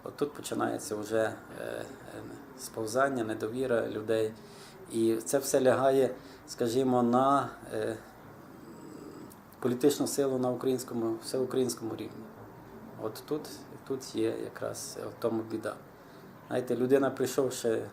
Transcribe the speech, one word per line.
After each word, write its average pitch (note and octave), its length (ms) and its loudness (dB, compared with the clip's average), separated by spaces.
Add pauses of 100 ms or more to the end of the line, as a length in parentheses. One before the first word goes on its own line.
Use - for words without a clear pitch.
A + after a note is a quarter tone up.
От - 120 -10
тут D3 180 0
починається A#2 600 -2
вже, G#2 260 0
е, G#2+ 120 2 (280)
е, A2+ 220 -6 (760)
сповзання, A#2+ 640 0
недовіра A2+ 640 0
людей. A2 440 0 (600)
І A2+ 240 4
це C#3 220 2
все C#3 240 4
лягає, B2+ 480 6 (380)
скажімо, B2 560 4
на, B2+ 460 6 (240)
е, A2 240 -2 (1600)
політичну B2+ 480 4
силу C3+ 300 2
на B2+ 120 2
українському, A#2+ 760 0
всеукраїнському B2+ 720 0
рівні. - 300 -10 (760)
От - 240 -6
тут, D3 220 -4 (380)
тут C3+ 280 -6
є A2+ 180 2 (100)
якраз, - 600 -6
е, A2+ 40 -6
в G#2 120 -10
тому A2+ 220 2 (100)
біда. G#2+ 240 -4 (720)
Знаєте, B2+ 280 0
людина, C3 340 6
прийшовши, A#2+ 720 0 (120)